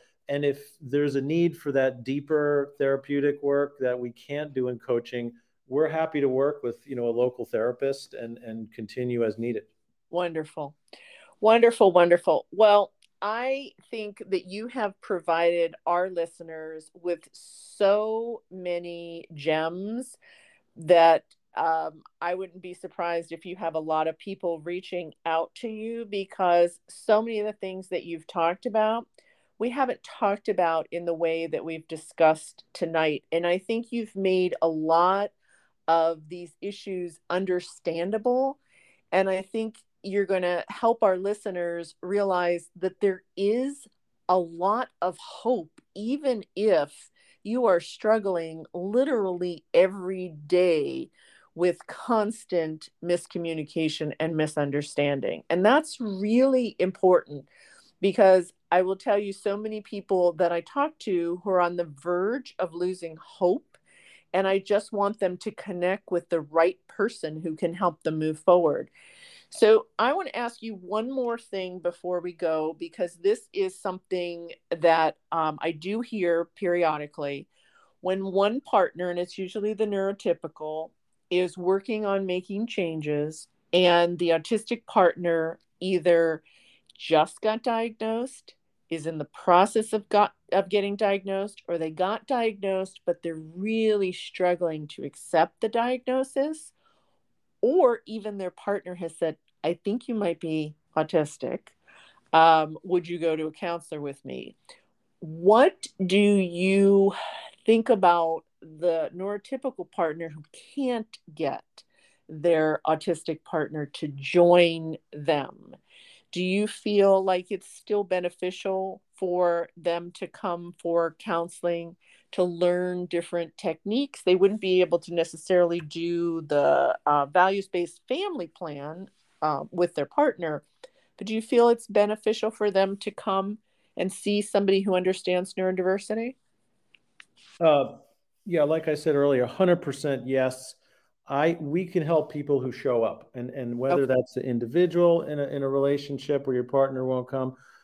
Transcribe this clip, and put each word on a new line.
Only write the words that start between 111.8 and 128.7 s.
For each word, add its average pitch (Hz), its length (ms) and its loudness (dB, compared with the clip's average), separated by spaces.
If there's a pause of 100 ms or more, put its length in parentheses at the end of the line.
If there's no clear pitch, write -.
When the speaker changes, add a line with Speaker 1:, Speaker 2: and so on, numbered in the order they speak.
Speaker 2:
their 156 580 0
autistic 160 580 -4
partner 151 420 -4
to - 220 -10
join 165 880 4 (160)
them? 147 640 -4 (540)
Do 175 140 -4
you 202 240 0
feel 196 560 4
like 185 260 0
it's 190 180 -8
still 208 360 -4
beneficial 185 960 -4 (140)
for 175 600 0
them 170 360 -4
to - 140 -10
come 175 540 -8
for 170 380 0
counseling 170 800 -4 (360)
to 185 120 2
learn 180 640 0
different 170 500 -4
techniques? 208 640 -4
They 185 120 4
wouldn't 196 260 4
be 185 220 2
able 170 180 2
to 170 140 -12
necessarily 170 640 2
do 165 640 -4
the, 143 640 2
uh, 147 200 2
values-based 180 840 0
family 302 400 -4
plan, 156 600 -12 (320)